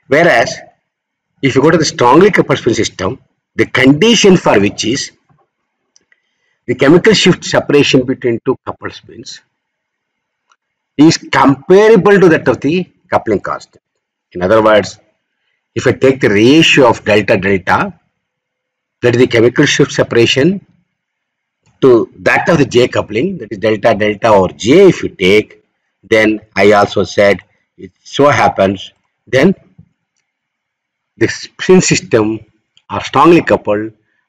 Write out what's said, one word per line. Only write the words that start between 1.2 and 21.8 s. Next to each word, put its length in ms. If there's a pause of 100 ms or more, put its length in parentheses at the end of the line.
if 140
you 80
go 80
to 60
the 80
strongly 440
coupled 300
spin 160
system, 440 (360)
the 100
condition 720
for 220
which 260
is 260 (1600)
the 80
chemical 380
shift 320
separation 600
between 400
two 180
coupled 300
spins 480 (1600)
is 200
comparable 1000
to 100
that 180
of 120
the 280 (220)
coupling 300
constant. 420 (520)
In 100
other 180
words, 380 (720)
if 140
I 60
take 260
the 100
ratio 600
of 140
delta 340
delta, 560 (1080)
that 140
is 40
the 60
chemical 400
shift 280
separation 680 (1160)
to 400